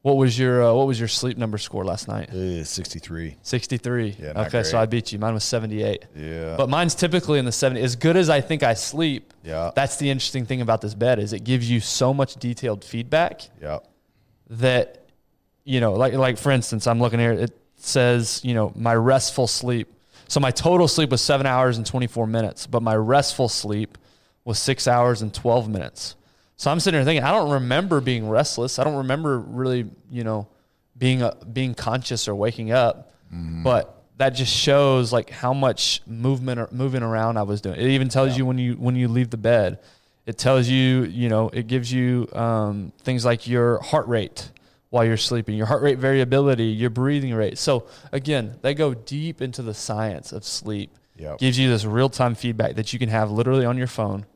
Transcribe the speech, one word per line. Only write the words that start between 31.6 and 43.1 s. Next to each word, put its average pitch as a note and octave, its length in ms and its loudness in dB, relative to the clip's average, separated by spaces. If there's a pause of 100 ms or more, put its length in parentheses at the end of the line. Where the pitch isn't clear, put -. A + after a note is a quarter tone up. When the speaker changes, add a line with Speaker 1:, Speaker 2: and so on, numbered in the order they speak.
Speaker 1:
conscious A#2+ 540 -4
or G#2 40 -4
waking A2 380 -2
up. A#2+ 400 0 (160)
Speaker 2:
Mm-hmm. E2 360 -8
Speaker 1:
But - 300 2 (260)
that C3+ 100 4
just B2 260 -2
shows, C3+ 560 4
like, A#2 180 0
how B2 240 -2
much - 540 0
movement B2 540 -2
or - 100 -6
moving B2+ 320 -2
around A2+ 320 0
I A2 80 0
was G2+ 160 -2
doing. F2 180 -6
It A2+ 100 0
even C3+ 200 2
tells C3+ 220 2
Speaker 2:
Yeah. B2 80 0
Speaker 1:
you C3 80 0
when B2+ 120 0
you, B2 180 -2
when B2 200 0
you B2 140 2
leave A#2 220 0
the A2+ 60 -6
bed. G#2+ 420 2 (460)
It A#2 120 -8
tells B2+ 320 4
you, C3 340 4
you A2+ 240 -2
know, A2 220 2
it A#2 180 -6
gives B2 240 -2
you, B2 400 0
um, G#2+ 720 -2
things B2 240 -2